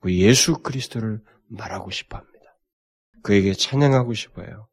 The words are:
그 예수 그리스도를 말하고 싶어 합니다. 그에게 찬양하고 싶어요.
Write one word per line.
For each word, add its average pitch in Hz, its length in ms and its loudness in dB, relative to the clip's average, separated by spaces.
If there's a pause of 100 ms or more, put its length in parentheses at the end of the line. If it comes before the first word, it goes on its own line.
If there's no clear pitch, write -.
그 92 140 -2
예수 120 440 4
그리스도를 110 600 -8 (280)
말하고 101 420 -14
싶어 - 280 -12
합니다. - 180 -20 (840)
그에게 98 300 4
찬양하고 131 640 2
싶어요. - 580 -16